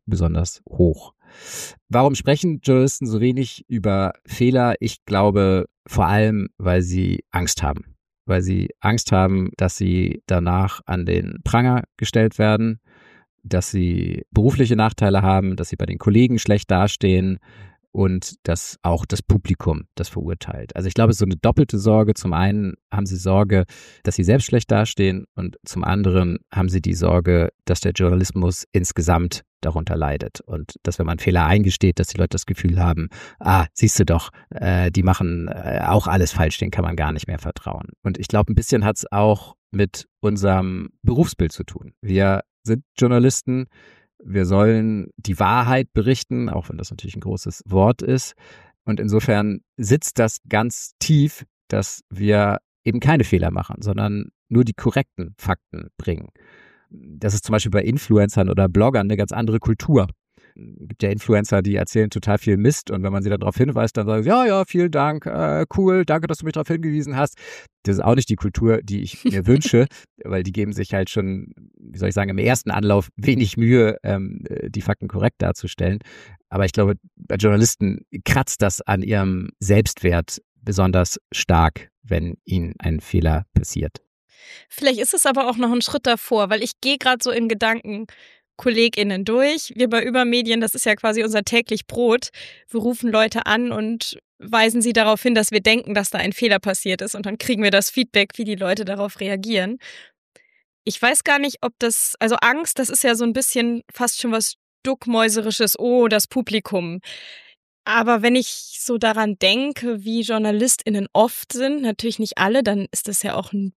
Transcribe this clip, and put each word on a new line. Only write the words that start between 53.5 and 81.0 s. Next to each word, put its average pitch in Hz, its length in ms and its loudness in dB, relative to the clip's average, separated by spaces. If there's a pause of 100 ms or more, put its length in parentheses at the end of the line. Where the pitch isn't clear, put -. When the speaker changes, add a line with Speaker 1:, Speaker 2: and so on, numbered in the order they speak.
Speaker 1:
machen, 90 300 -8
sondern 104 480 -4 (200)
nur 117 140 4
die 113 100 0
korrekten 107 640 -4
Fakten - 600 -8
bringen. - 320 -6 (600)
Das 78 440 -6
ist 104 120 -4
zum 110 80 -2
Beispiel 107 180 0
bei - 120 2
Influencern 104 640 2
oder 95 180 4
Bloggern 101 400 2
eine 104 100 0
ganz 101 140 -4
andere 113 280 -2
Kultur. 113 480 2 (480)
Es - 320 -20
gibt - 160 -8
ja 101 60 0
Influencer, 104 520 2
die 101 140 0
erzählen 104 340 0
total 104 280 0
viel 101 200 2
Mist 117 340 0
und 95 120 -4
wenn 98 80 -2
man 98 120 -2
sie 101 60 -2
dann 98 100 -2
darauf 98 160 -2
hinweist, 117 420 0
dann 107 80 -2
sagen 107 180 0
sie, 131 60 -2
"Ja, 247 160 2
ja, 196 200 0
vielen 175 260 -2
Dank, 151 340 -2
äh, 156 400 -2 (120)
cool, 185 280 2
danke, 160 220 0
dass 160 120 -4
du 156 60 -10
mich 156 80 -6
darauf 156 140 -4
hingewiesen 151 480 -2
hast." 139 220 -2 (460)
Das 98 120 0
ist - 80 -2
auch 110 120 4
nicht - 140 0
die 107 60 2
Kultur, 113 480 0
die 101 180 -6
ich - 220 -12
mir 98 220 -2
Speaker 2:
<laughs> - 20 0
Speaker 1:
wünsche, 139 400 4 (360)
weil 95 200 -4
die 92 80 -6
geben 104 220 -4
sich 101 200 -6
halt 95 160 -2
schon, 95 440 -6 (240)
wie - 200 -20
soll 95 120 0
ich 95 60 -4
sagen, 98 140 2
im 98 80 -2
ersten 113 340 0
Anlauf 101 440 2
wenig 117 420 2
Mühe, 117 460 4
ähm, 98 460 -4
äh, - 200 -8
die - 120 -8
Fakten 104 260 -4
korrekt 107 340 -2
darzustellen. 92 580 -2 (500)
Aber 95 160 0
ich 92 80 -2
glaube, 101 220 2 (200)
bei - 200 -6
Journalisten 104 720 2 (200)
kratzt - 360 0
das 101 200 0
an 98 220 0
ihrem 95 460 -2 (100)
Selbstwert 95 840 0 (200)
besonders 92 580 2 (120)